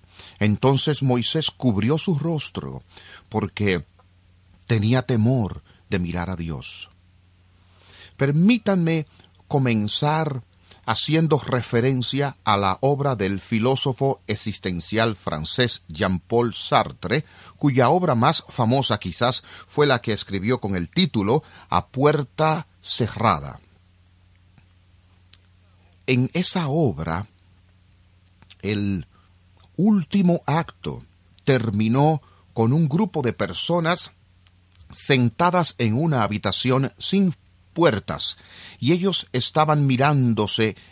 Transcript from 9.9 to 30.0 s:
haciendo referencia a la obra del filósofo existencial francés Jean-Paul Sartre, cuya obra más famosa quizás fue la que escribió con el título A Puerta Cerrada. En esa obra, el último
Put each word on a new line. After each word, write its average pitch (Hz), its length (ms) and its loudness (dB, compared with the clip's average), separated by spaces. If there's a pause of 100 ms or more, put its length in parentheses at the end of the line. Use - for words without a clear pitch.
haciendo 151 520 2
referencia 131 1080 0
a 107 100 4
la 98 240 2
obra 135 380 0
del 98 240 -2
filósofo 131 840 0
existencial 104 880 -2
francés - 720 -4
Jean-Paul 95 640 0
Sartre, - 720 -2 (320)
cuya 131 320 2
obra 165 260 2
más 131 320 0
famosa 123 500 0
quizás - 460 -2 (240)
fue 147 200 2
la 127 120 2
que 113 140 -4
escribió 101 480 -2
con 98 160 -2
el 85 100 -4
título 135 560 0 (240)
A - 200 -2
Puerta 151 800 0 (140)
Cerrada. 90 800 -2 (2500)
En 127 240 2
esa 175 380 -2
obra, 87 580 -2 (1300)
el 101 440 -4 (720)
último 185 680 2